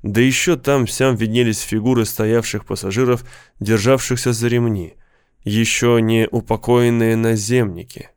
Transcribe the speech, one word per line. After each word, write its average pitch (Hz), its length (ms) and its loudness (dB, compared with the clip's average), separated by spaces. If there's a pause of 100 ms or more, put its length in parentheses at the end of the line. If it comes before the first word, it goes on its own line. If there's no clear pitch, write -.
да 104 180 0
ещё 131 360 2
там-сям 131 580 0
виднелись 110 460 0
фигуры 113 440 0
стоявших 110 600 -2
пассажиров, 117 600 -2 (360)
державшихся 120 720 0
за 117 160 -2
ремни. 113 460 -2 (500)
Ещё 113 560 2
не 110 280 2
упокоенные 117 840 0
наземники 113 1040 -2